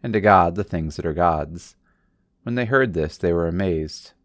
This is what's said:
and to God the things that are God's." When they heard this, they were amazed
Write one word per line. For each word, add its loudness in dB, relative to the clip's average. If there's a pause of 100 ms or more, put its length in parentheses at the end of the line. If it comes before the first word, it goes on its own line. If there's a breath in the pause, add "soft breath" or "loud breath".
and -6
to 2
God 6
the -4
things -6
that -8
are -2
God's." -2 (720)
When -6
they -2
heard 2
this, -4
they 0
were 0
amazed -4 (120)